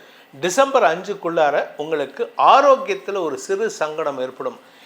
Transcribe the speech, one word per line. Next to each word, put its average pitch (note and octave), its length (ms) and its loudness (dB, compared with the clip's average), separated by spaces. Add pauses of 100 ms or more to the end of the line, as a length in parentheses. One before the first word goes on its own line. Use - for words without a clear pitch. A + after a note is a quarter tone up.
(420)
டிசம்பர் B3+ 420 2
அஞ்சுக்குள்ளார E3+ 840 0 (100)
உங்களுக்கு D#3 600 -6
ஆரோக்கியத்துல G3 840 4
ஒரு D3 160 -4
சிறு G3 320 -4
சங்கடம் D#3 500 -6
ஏற்படும். B2+ 400 -8 (260)